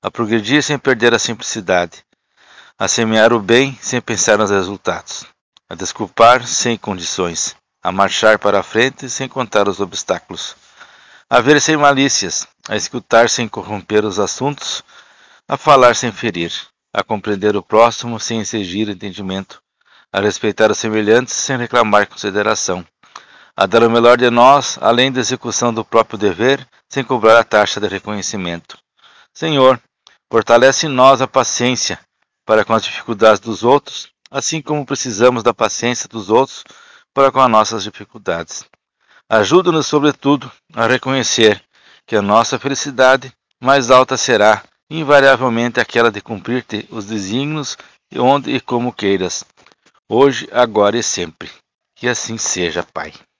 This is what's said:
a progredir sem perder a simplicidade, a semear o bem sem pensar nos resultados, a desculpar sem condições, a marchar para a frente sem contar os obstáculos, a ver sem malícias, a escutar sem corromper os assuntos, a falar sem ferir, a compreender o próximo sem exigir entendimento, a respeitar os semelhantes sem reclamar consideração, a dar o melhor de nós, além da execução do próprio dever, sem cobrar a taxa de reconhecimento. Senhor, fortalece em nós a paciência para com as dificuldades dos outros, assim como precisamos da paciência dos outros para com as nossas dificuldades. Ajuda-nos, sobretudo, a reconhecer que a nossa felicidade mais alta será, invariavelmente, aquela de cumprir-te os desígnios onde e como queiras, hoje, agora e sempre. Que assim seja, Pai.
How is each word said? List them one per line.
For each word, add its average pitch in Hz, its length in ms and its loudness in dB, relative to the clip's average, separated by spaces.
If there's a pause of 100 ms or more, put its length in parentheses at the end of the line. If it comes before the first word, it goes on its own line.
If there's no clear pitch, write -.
a - 80 -4
progredir 117 520 -2
sem 147 160 -4
perder 120 360 2
a 113 40 0
simplicidade, 92 840 -4 (720)
a 98 100 -4
semear 110 440 2
o 117 80 0
bem 123 400 0
sem 123 200 -6
pensar 107 380 0
nos 104 120 0
resultados, 95 760 -6 (420)
a 92 60 -14
desculpar 113 720 2
sem 120 300 -2
condições, 87 760 -6 (280)
a 90 100 -4
marchar 101 460 2
para 101 220 0
a - 20 -6
frente 127 460 -2
sem 131 200 -10
contar 107 400 -2
os 95 120 -6
obstáculos, - 760 -8 (720)
a 123 120 4
ver 143 200 4
sem 156 160 0
malícias, 139 720 0 (220)
a 107 80 -4
escutar 117 540 0
sem 117 180 -4
corromper 104 560 -4
os 98 140 -6
assuntos, 127 640 -6 (640)
a 139 100 -6
falar 131 380 6
sem 120 160 -4
ferir, 87 420 -6 (400)
a 101 120 -4
compreender 104 520 -2
o 98 60 -4
próximo 117 560 2
sem 113 220 -6
exigir 104 480 -6
entendimento, 95 720 -10 (500)
a 98 80 -2
respeitar 107 500 0
os 107 80 -2
semelhantes 110 560 0
sem - 220 -4
reclamar 110 520 2
consideração, 101 760 -4 (720)
a 98 100 0
dar 113 180 4
o 113 60 4
melhor 117 260 6
de 123 120 2
nós, 123 520 4
além 120 320 2
da 127 80 -4
execução 120 520 -4
do 110 120 -4
próprio 113 340 0
dever, 110 480 -2 (220)
sem 135 160 -6
cobrar 113 340 4
a 113 60 2
taxa 104 360 0
de 104 60 -4
reconhecimento. 92 880 -10 (560)
Senhor, 135 480 2 (480)
fortalece 120 580 2
em - 20 -4
nós 131 320 4
a 131 80 -2
paciência 123 680 -2 (460)
para 110 200 2
com 113 100 -2
as 110 80 0
dificuldades 110 560 0
dos 104 240 -10
outros, - 460 0 (220)
assim 147 320 -6
como 147 240 -6
precisamos 123 560 0
da 117 100 2
paciência 117 560 -4
dos 104 220 -10
outros 123 340 0 (480)
para 135 180 2
com 127 100 -2
as 131 100 4
nossas 107 320 0
dificuldades. 98 840 -12 (640)
Ajuda-nos, 151 580 2
sobretudo, 143 640 0 (240)
a 113 120 0
reconhecer 120 760 0 (440)
que 110 100 -4
a 101 60 2
nossa 113 360 2
felicidade 131 720 0 (280)
mais 127 300 2
alta 131 260 4
será, 107 480 2 (240)
invariavelmente, 135 880 2
aquela 117 320 2
de 101 100 -10
cumprir-te 110 680 -8
os 104 160 -14
desígnios 123 720 -8 (400)
onde 127 340 0
e 131 100 -2
como 123 320 -6
queiras, 95 520 -4 (640)
hoje, 131 420 2
agora 107 480 2
e 117 40 -2
sempre. - 480 -8 (440)
Que - 140 -6
assim 117 280 -6
seja, 87 460 -6
Pai. 78 300 -14 (260)